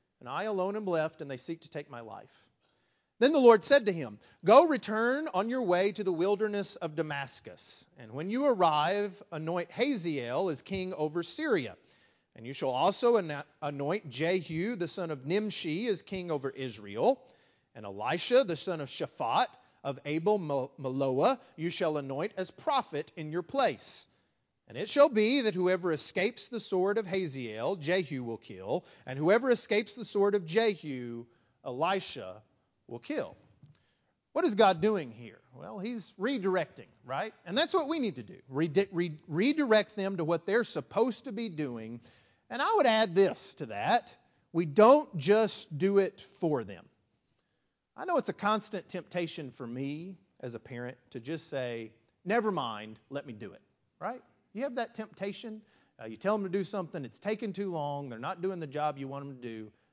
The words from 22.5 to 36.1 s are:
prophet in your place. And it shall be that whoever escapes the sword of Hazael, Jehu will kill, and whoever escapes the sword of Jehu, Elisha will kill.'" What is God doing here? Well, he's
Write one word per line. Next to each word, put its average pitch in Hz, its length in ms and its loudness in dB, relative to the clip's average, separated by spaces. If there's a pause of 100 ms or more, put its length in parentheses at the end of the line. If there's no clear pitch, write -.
prophet 208 680 -4
in 151 160 -8
your 175 100 -2
place. 202 640 -2 (640)
And 107 100 -12
it 202 100 -6
shall 285 200 6
be 240 340 4
that 214 140 0
whoever 180 360 0
escapes 190 560 -2
the 226 120 -8
sword 196 380 0
of 214 80 -2
Hazael, 135 720 -4
Jehu 151 460 -2
will 117 160 -6
kill, 104 480 -6 (180)
and 131 140 -8
whoever 220 320 4
escapes 214 440 0
the 240 100 -10
sword 202 320 2
of 185 100 -4
Jehu, 147 800 -2 (400)
Elisha 131 760 -4 (460)
will 123 140 -12
kill.'" - 360 -6 (960)
What 339 120 2
is 247 100 2
God 190 260 6
doing 185 300 0
here? 113 300 -18 (120)
Well, 123 280 -14
he's 226 320 -8